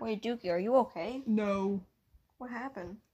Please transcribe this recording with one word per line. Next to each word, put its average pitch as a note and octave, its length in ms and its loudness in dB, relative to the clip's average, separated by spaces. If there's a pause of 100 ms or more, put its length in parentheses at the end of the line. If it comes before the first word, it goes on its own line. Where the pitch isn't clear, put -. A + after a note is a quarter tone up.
Wait, A3 220 -2
Dookie, A#3 280 -4
are E3+ 80 4
you G#3+ 180 2
okay? A#3+ 500 2
No. G3+ 560 2 (560)
What B3 120 -12
happened? G#3+ 480 -10 (160)